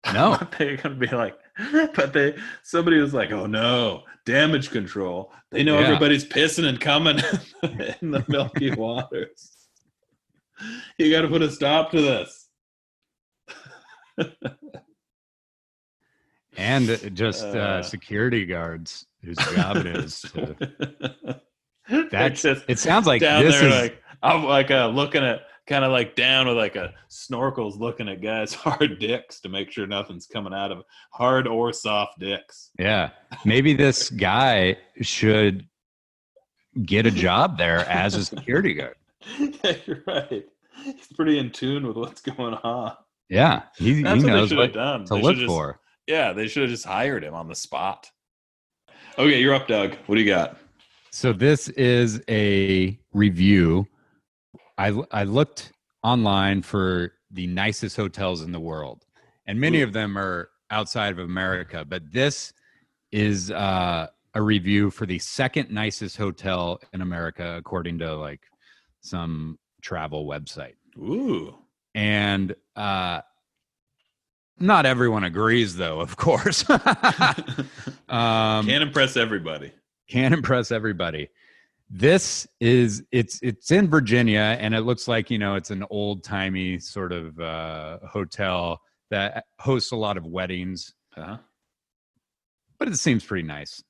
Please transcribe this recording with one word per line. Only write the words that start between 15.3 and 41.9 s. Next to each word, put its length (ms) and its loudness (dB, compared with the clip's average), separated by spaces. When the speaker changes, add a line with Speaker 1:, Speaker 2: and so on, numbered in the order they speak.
Speaker 1:
And 580 0
just, 280 -2
uh, 40 -8
Speaker 2:
Uh. 220 -2
Speaker 1:
security 640 -2
guards 600 -10
whose 140 -10
job 400 0
it 100 -2
is 340 -8
to 360 -10
Speaker 2:
<laughs> 840 -10
They're 220 0
Speaker 1:
That's, 320 2
Speaker 2:
just 260 2
Speaker 1:
it 120 0
sounds 260 4
like 160 4
Speaker 2:
down 220 6
Speaker 1:
this 160 8
Speaker 2:
there, 100 8
Speaker 1:
is 60 6
Speaker 2:
like, 260 0
I'm, 220 4
like, 260 4
uh, 160 6
looking 360 0
at 180 0
kinda, 220 2
like, 260 0
down 320 4
with, 100 2
like, 180 -2
a 180 -8
snorkel's 680 -6
looking 320 -6
at 120 -10
guys' 320 -4
<laughs> 120 -14
hard 340 0
dicks 420 -6
to 80 -14
make 220 -8
sure 160 -8
nothing's 400 -8
coming 260 -10
out 180 -6
of 120 -12
hard 360 2
or 260 -2
soft 460 -4
dicks. 600 -10
Speaker 1:
Yeah. 300 0
Maybe 280 6
this 360 2
guy 680 2
should 640 2
get 200 2
a 60 6
job 460 2
there 220 2
as 260 0
a 100 -2
security 480 -2
guard. 260 -8
Speaker 2:
<laughs> 60 -20
Yeah, 100 2
you're 180 -8
right. 400 -6
He's 320 -14
pretty 240 2
in 120 -4
tune 360 -4
with 100 -6